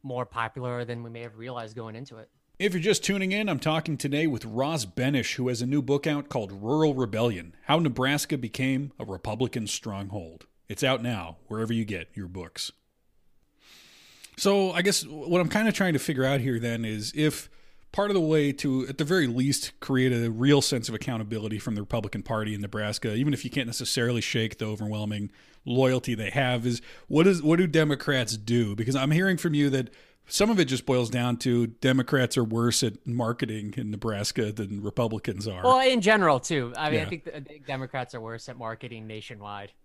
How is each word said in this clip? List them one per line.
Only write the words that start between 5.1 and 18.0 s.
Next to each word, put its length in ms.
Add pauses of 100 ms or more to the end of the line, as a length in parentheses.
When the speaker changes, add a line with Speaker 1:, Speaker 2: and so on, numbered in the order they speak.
Speaker 2:
who 120
has 140
a 60
new 160
book 240
out 220
called 220
Rural 440
Rebellion, 600 (100)
How 120
Nebraska 600
Became 600
a 80
Republican 600
Stronghold. 800 (200)
It's 160
out 200
now, 340 (100)
wherever 240
you 140
get 300
your 120
books. 440 (1700)
So 340
I 100
guess 240
what 340
I'm 100
kinda 220
trying 220
to 60
figure 260
out 160
here 180
then 240
is 320
if 340 (420)
part 180